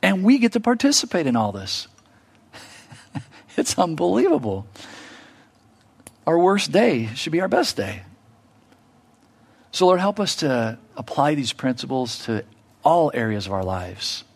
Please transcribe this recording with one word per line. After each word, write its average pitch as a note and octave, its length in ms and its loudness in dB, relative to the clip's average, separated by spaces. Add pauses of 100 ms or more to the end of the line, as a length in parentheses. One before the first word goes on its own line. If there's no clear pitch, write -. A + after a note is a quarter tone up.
And F#3+ 220 2
we C4 140 6
get A#3 140 2
to A#3+ 80 0
participate A#3+ 640 0
in A#2+ 100 2
all G#2+ 160 0
this. G2 400 -10
<laughs> - 1300 -20 (340)
It's - 220 -2
unbelievable. E3 880 0 (1600)
Our E3 120 2
worst F#3 340 2
day E3+ 420 2
should - 180 -6
be E3+ 80 0
our F#3 80 -2
best A#3 260 0
day. G2+ 280 -6 (1700)
So, F3+ 140 2
Lord, F3+ 140 6
help G3+ 200 -2
us - 160 -2
to A#2+ 420 -2 (160)
apply D3 420 0
these C3 180 -4
principles B2+ 720 -4
to A2 180 -4 (380)
all D#3+ 320 4
areas A2 320 -2
of F#2+ 60 -6
our F#2+ 120 -4
lives. F#2 600 -8 (120)